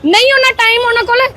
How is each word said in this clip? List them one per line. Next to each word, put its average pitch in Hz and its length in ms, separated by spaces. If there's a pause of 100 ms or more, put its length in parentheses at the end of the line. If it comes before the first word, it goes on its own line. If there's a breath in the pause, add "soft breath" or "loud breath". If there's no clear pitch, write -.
ਨਹੀਂ 440 280
ਉਹਨਾਂ 523 200
ਟਾਈਮ 466 300
ਉਹਨਾਂ 466 200
ਕੋਲ 480 340